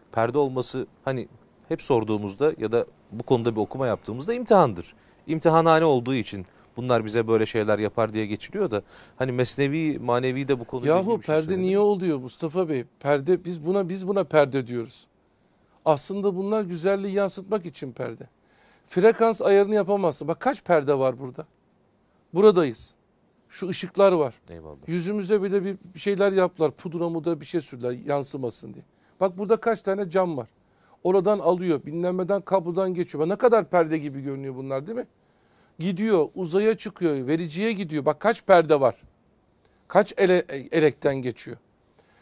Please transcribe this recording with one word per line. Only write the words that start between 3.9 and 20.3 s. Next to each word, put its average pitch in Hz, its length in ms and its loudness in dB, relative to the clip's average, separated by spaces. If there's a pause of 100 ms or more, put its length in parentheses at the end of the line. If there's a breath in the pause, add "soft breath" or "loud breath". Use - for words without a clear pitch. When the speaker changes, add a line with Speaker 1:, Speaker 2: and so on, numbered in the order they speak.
Speaker 1:
imtihandır. 180 640 2 (320 soft breath)
İmtihanhane 160 580 4
olduğu 131 280 2
için 101 320 -6 (320 soft breath)
bunlar 117 280 0
bize 110 220 0
böyle 110 180 2
şeyler 107 340 0
yapar 107 340 -2
diye 107 120 -4
geçiliyor 127 460 -6
da 104 100 -2 (360 loud breath)
hani 131 140 -4
mesnevi, 139 680 -2
manevi 127 480 -2
de 135 120 0
bu 117 60 -12
konuyla 135 300 0
Speaker 2:
Yahu 185 60 2
Speaker 1:
ilgili 208 180 -2
bir - 60 -18
şey 156 100 -2
Speaker 2:
perde 160 100 0
Speaker 1:
söyledi 185 160 -4
Speaker 2:
niye 190 160 0
Speaker 1:
mi? 208 60 2
Speaker 2:
oluyor 185 340 0
Mustafa 156 520 -6
Bey? 127 160 -4 (140)
Perde 147 460 0
biz 165 200 -8
buna, 190 240 -2
biz 185 180 -8
buna 196 160 0
perde 139 440 2
diyoruz. 117 400 -10 (800 soft breath)
Aslında 190 500 0
bunlar 208 280 -2
güzelliği 190 500 -2
yansıtmak 196 520 -4
için 143 260 -12
perde. 117 380 -12 (580 soft breath)
Frekans 220 540 4
ayarını 202 340 6
yapamazsın. 185 520 0
Bak 165 120 -4